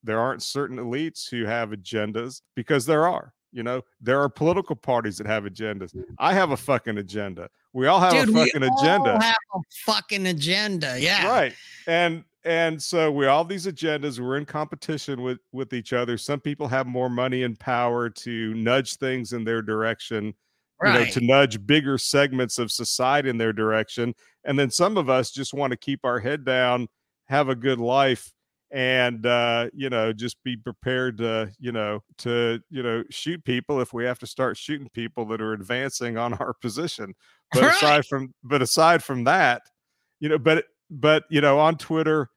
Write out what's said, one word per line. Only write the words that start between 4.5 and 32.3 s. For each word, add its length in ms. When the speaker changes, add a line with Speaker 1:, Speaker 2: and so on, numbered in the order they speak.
Speaker 1:
parties 420
that 100
have 160
agendas. 500
I 160
have 180
a 60
fucking 400
agenda. 520
We 140
all 120
have 140
Speaker 2:
Dude, 160
Speaker 1:
a 20
Speaker 2:
we 140
Speaker 1:
fucking 180
Speaker 2:
all 160
Speaker 1:
agenda. 420
Speaker 2:
have 140
a 40
fucking 420
agenda. 760
Yeah. 280
Speaker 1:
Right. 240
And, 380
and 360
so 300
we 140
all 140
have 100
these 160
agendas. 540
We're 180
in 80
competition 760
with, 180
with 220
each 180
other. 260
Some 220
people 300
have 180
more 220
money 340
and 160
power 500
to 440
nudge 420
things 380
in 100
their 180
direction, 680
you 60
know, 60
Speaker 2:
Right. 120
Speaker 1:
to 80
nudge 460
bigger 320
segments 600
of 140
society 580
in 80
their 140
direction. 640
And 120
then 140
some 240
of 140
us 200
just 240
wanna 220
keep 300
our 140
head 260
down, 420
have 240
a 60
good 240
life, 520
and, 540
uh, 480
you 160
know, 240
just 300
be 120
prepared 640
to, 420
you 120
know, 320
to, 500